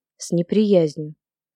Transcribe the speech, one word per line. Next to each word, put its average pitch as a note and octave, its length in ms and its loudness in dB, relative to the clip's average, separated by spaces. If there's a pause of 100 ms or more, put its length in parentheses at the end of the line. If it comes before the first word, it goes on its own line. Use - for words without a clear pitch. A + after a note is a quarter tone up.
(180)
с - 140 -14
неприязнью. F3 840 0 (400)